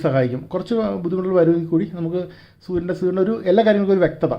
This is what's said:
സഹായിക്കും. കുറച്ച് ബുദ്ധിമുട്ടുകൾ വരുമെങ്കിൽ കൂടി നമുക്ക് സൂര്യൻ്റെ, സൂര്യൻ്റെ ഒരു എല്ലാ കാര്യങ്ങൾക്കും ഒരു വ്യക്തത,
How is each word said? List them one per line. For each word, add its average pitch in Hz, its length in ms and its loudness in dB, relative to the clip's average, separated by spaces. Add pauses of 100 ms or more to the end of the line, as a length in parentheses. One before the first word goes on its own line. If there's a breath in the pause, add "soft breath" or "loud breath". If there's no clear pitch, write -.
സഹായിക്കും. 131 360 0 (120)
കുറച്ച് 185 200 -4 (300)
ബുദ്ധിമുട്ടുകൾ 185 380 -2
വരുമെങ്കിൽ 165 320 2
കൂടി 165 140 0 (120)
നമുക്ക് 170 240 -4 (440 loud breath)
സൂര്യൻ്റെ, 175 320 -4
സൂര്യൻ്റെ 185 220 0
ഒരു 214 140 2 (100)
എല്ലാ 196 200 4
കാര്യങ്ങൾക്കും 196 320 2
ഒരു 180 100 4
വ്യക്തത, 156 320 -2